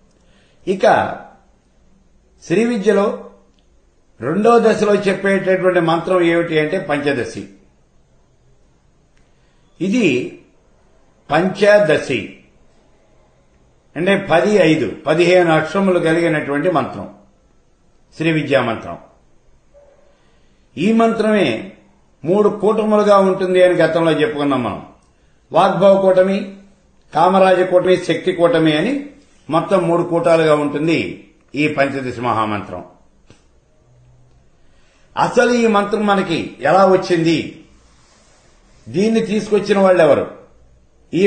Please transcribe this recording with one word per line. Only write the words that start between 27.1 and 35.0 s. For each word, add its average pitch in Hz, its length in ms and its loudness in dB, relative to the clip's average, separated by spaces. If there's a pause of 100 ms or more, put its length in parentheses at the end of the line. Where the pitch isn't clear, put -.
కామరాజ 185 460 4
కూటమి, 180 360 2
శక్తి - 360 -4
కూటమి 160 440 2
అని 247 300 -4 (440)
మొత్తం 175 380 0
మూడు 175 140 0
కూటాలుగా 165 520 2
ఉంటుంది 143 720 -4 (260)
ఈ 147 140 -2
పంచదశ 131 500 -4
మహామంత్రం. 107 640 -6 (2250)